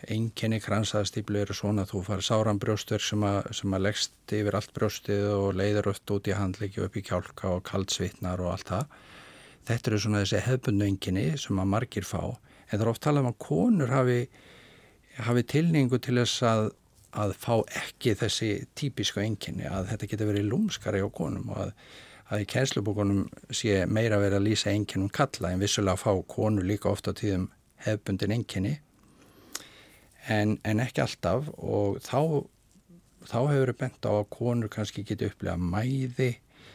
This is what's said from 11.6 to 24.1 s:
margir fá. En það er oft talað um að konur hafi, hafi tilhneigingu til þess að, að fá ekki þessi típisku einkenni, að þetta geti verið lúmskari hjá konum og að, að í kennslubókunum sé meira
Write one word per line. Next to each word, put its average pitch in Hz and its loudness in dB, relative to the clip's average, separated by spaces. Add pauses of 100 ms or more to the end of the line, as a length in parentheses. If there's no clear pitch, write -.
margir 107 -2
fá. - -4 (460)
En - -2
það 110 0
er 113 4
oft - -10
talað 147 2
um 120 0
að - -18
konur 165 2
hafi, 127 4 (960)
hafi 120 2
tilhneigingu 143 4
til 123 2
þess 120 2
að, 110 4 (480)
að 104 0
fá 120 0 (260)
ekki - -2
þessi 113 0 (260)
típisku - -2
einkenni, 104 -4
að 95 -4
þetta 107 -6
geti 107 0
verið 101 2
lúmskari 101 0
hjá 101 0
konum - -4
og 98 -4
að, 95 -6 (560)
að 104 -2
í - -6
kennslubókunum 101 2 (320)
sé 101 2
meira 107 4